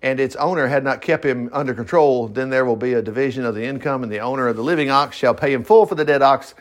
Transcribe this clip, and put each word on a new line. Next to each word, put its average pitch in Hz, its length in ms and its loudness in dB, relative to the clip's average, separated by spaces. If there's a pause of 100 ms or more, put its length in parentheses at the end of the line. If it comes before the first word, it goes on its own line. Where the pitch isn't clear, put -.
and 131 180 0
its 131 180 -2
owner 151 300 0
had 135 160 0
not 135 180 -2
kept 156 220 0
him 123 300 -2
under 139 220 -4
control, 123 520 2
then 131 220 -4
there 131 160 2
will 117 100 0
be 123 180 -2
a 117 100 0
division 127 420 -4
of 113 80 -2
the 107 100 -6
income, 135 380 -4
and 110 100 -8
the 104 80 -6
owner 127 280 -2
of 117 80 0
the 113 80 -6
living 151 260 0
ox 139 260 0
shall 120 200 2
pay 143 180 0
in 120 100 -2
full 220 220 6
for - 100 -2
the 151 100 0
dead 143 180 2
ox, 135 380 2